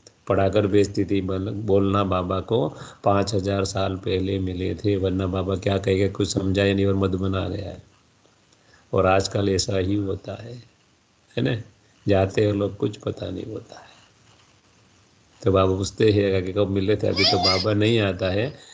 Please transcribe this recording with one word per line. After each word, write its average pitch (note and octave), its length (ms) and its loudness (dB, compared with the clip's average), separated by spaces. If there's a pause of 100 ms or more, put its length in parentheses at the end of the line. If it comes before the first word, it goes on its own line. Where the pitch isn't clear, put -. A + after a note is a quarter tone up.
(280)
पढ़ाकर G2 380 2
भेजती G2+ 380 2
थी, G2 160 0
बोल-, F#2+ 320 -4
बोलना G2+ 520 2
बाबा F#2 360 -2
को, B2 280 0 (360)
"पाँच G2 300 2
हज़ार G2 300 0
साल F#2+ 320 -2
पहले F#2+ 420 -2
मिले F#2 360 -4
थे", G2+ 220 0
वरना F#2+ 300 0
बाबा F#2 300 -2
क्या G2 220 0
कहेगा, G2 300 2
कुछ G2 240 -2
समझा F#2+ 300 0
ही G2 120 4
नहीं G2 120 2
और G2 80 2
मधुबन F#2+ 400 0
आ F#2 140 -4
गया F#2 220 -8
है। - 120 -16 (1120)
और F#2+ 140 2
आजकल G2 420 2
ऐसा F#2+ 300 0
ही F#2+ 160 0
होता G2 400 -4
है, A#2 220 -14 (800)
है A#2 60 0
ना? B2+ 200 -2 (460)
जाते G2 380 2
हैं G#2 60 2
लोग, G2+ 240 -2
कुछ A2+ 200 -4
पता - 340 -8
नहीं F#2 160 -10
होता - 320 -14
है। - 100 -20 (1600)
तो G2 80 4
बाबा F#2+ 240 4
पूछते G#2+ 360 2
हैं G2 320 2
कि F#2 80 -6
कब G2+ 160 0
मिले G2 280 2
थे, G#2+ 100 -2
अभी G2 180 0
तो G2 140 2
बाबा F#2+ 340 0
नहीं G#2+ 260 4
आता F#2+ 300 0
है, A2+ 260 -2 (200)